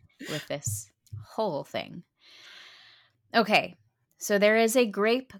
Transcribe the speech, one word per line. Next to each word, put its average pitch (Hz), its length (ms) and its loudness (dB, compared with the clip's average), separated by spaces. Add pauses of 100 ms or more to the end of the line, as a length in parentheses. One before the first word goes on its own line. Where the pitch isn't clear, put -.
(300)
with 151 180 -8
this - 440 -8 (320)
whole 165 400 -4
thing. - 400 -10 (1300)
Okay, 208 420 2 (420)
so 208 220 0
there 214 180 6
is 226 180 4
a 247 100 4
grape 220 540 -2